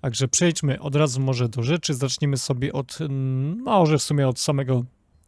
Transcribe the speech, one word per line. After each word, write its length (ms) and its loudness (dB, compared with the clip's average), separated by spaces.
Także 260 -2
przejdźmy 520 0
od 160 -6
razu 260 2
może 280 0
do 140 -4
rzeczy. 300 0
Zacznijmy 440 0
sobie 360 -2
od, 280 -6
mm, 560 -2
może 400 4
w 60 0
sumie 240 2
od 120 0
samego 440 0